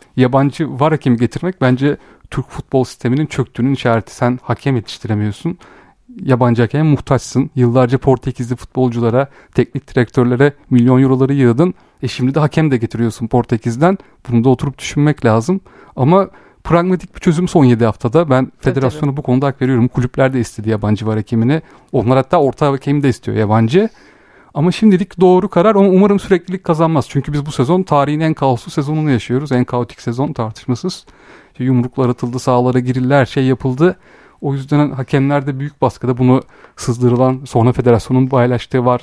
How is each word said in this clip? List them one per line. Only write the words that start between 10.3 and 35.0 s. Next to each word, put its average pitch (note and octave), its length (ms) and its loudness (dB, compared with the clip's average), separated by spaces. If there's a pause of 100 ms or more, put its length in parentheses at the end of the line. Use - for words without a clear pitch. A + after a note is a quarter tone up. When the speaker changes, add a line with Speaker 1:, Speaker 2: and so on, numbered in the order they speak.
Speaker 1:
milyon B2+ 340 4
euroları C3 300 2
yığdın. C#3 400 2 (300)
E C3 40 -6
şimdi C3 280 -2
de D#3+ 40 0
hakem D#3 320 0
de B2+ 60 0
getiriyorsun A2+ 500 -4
Portekiz'den. B2 680 0 (320)
Bunu A#2 140 2
da C3 60 4
oturup C3 280 -2
düşünmek - 480 -2
lazım. A#2 360 0 (340)
Ama F3+ 340 2 (340)
pragmatik F3 520 -2
bir - 40 -18
çözüm F3 280 0
son D#3 180 4
yedi A#2 200 4
haftada. B2+ 440 0
Ben C3 160 2
Speaker 2:
Tabii, - 100 -20 (180)
Speaker 1:
federasyona C3 320 -2
Speaker 2:
tabii. C#3 120 -4
Speaker 1:
bu D3 40 -8
konuda C3+ 260 0
hak - 140 -4
veriyorum. B2+ 260 0
Kulüpler C3 460 -2
de C3 60 -2
istedi G#2+ 300 -6
yabancı G#2 380 -2
var A2 80 -2
hakemini. A#2 460 -2 (300)
Onlar B2+ 260 0
hatta C3+ 240 0
orta C#3 300 0
hakem C#3 320 -2
de C#3 60 2
istiyor G#2+ 280 -4
yabancı. A2+ 520 2 (640)
Ama E3 180 0
şimdilik G3 480 0
doğru F#3 300 4
karar E3+ 260 2
ama G3 120 4
umarım G3 320 4
süreklilik F#3 440 -4
kazanmaz. D#3+ 460 0
Çünkü C#3 240 -4
biz D3 120 -6
bu D3+ 60 -10
sezon D#3+ 320 0
tarihin D3 360 0
en D#3+ 140 0
kaoslu C3+ 380 -2
sezonunu D3+ 400 -2
yaşıyoruz. C3 400 -2
En B2 120 2
kaotik - 380 -6
sezon C3 320 -4
tartışmasız. A#2+ 720 -6 (460)
İşte - 120 -10
yumruklar B2+ 460 0
atıldı, B2 300 -6
sahalara B2+ 400 0
girildi, B2+ 340 -2
her C3+ 120 4
şey C3 200 -2
yapıldı. C3 500 0 (460)
O C#3 120 -4
yüzden C#3+ 380 -2
hakemler C3+ 560 -2